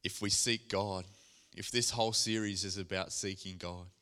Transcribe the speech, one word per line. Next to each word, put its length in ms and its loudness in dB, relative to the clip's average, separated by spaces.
if 160 -4
we 120 0
seek 360 2
God, 380 0
if 140 -8
this 220 4
whole 220 2
series 500 2
is 160 -4
about 320 -2
seeking 460 -4
God 280 -8